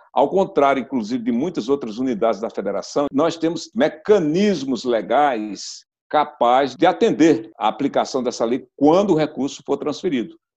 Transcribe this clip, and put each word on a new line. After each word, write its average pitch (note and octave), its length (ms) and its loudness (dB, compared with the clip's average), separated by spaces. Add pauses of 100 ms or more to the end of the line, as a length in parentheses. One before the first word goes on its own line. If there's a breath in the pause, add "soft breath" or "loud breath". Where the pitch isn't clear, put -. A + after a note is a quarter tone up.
(140 loud breath)
ao C#3 160 2
contrário, C#3 540 2
inclusive, A#2 400 -4
de A#2+ 80 -2
muitas B2+ 380 -2
outras C3 280 -4
unidades A2+ 440 -2
da A2 80 -4
federação, G#2 600 -4
nós D3+ 280 0
temos E3 360 -4
mecanismos D#3+ 1120 0
legais A2+ 1000 -2 (240)
capazes B2+ 640 2
de D3 100 2
atender E3 720 4
a G#2+ 120 0
aplicação C3 520 -2
dessa A#2+ 220 -4
lei A#2+ 320 -2
quando F3+ 360 4
o D#3 60 2
recurso C#3+ 480 -4
for C#3 120 -2
transferido. C#3 600 -4 (200)